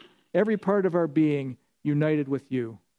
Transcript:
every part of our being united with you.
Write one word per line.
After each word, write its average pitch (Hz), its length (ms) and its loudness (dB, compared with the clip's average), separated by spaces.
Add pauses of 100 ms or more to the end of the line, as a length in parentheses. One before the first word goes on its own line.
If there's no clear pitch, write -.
(340)
every 208 240 2
part 196 280 0
of 170 100 0
our 170 120 2
being 143 500 0 (260)
united 151 440 0
with 135 240 -4
you. 120 280 -6 (200)